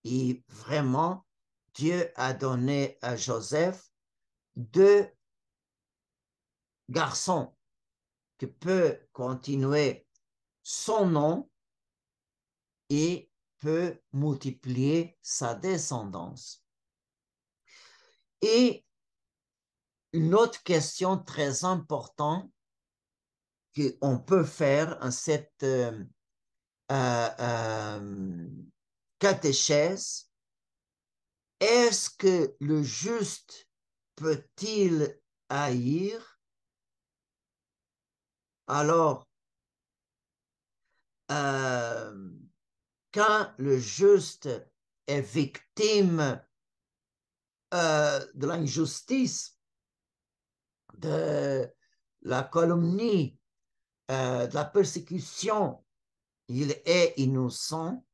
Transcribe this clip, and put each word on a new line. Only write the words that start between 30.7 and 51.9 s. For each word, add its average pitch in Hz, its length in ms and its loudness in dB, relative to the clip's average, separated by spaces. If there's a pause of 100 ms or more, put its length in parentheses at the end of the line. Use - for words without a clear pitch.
Est-ce 233 480 4
que 180 480 2
le 151 240 0
juste - 880 -6 (460)
peut-il 160 1000 0 (320)
haïr ? 143 920 -2 (2250)
Alors, 147 640 2 (2000)
euh, 120 1000 -4 (840)
quand 208 440 2
le 135 200 2
juste 180 680 4 (580)
est 143 140 0
victime, 165 1200 0 (1300)
euh, 151 600 2
de 139 140 -4
l'injustice, 170 1080 -2 (1400)
de 143 800 -2 (500)